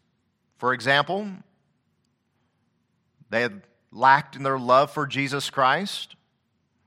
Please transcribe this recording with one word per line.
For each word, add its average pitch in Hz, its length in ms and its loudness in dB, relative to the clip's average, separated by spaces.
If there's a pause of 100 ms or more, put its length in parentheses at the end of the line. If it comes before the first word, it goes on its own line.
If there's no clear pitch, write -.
(580)
for 123 160 -2
example, 143 560 0 (2000)
they 113 120 -2
had 101 200 -6 (300)
lacked 131 440 2
in 131 80 -10
their 135 140 -2
love 127 340 2
for 147 140 -6
Jesus 139 440 -4
Christ. 143 680 -2 (720)